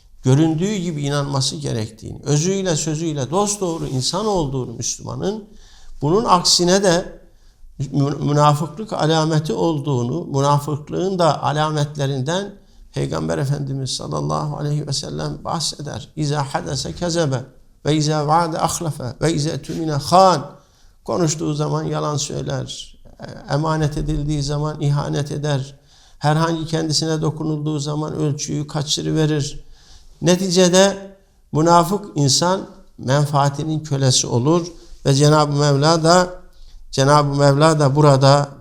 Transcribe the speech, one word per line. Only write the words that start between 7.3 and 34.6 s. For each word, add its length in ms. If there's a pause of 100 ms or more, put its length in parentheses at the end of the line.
mü-, 420
münafıklık 720
alameti 600
olduğunu, 720
münafıklığın 920
da 240
alametlerinden 1120 (400)
Peygamber 440
Efendimiz 520
sallallahu 680
aleyhi 300
ve 60
sellem 520
bahseder. 720
"İza 380
hadese 380
kezebe 520 (420)
ve 100
iza 300
vaade 340
ahlafe 600
ve 120
iza 280
tümine 360
khan." 520 (540)
Konuştuğu 500
zaman 300
yalan 320
söyler, 840 (520)
emanet 480
edildiği 440
zaman 380
ihanet 520
eder, 460 (400)
herhangi 480
kendisine 560
dokunulduğu 560
zaman 360
ölçüyü 520
kaçırıverir. 1000 (580)
Neticede 920 (360)
münafık 640
insan 520 (320)
menfaatinin 800
kölesi 460
olur 400 (400)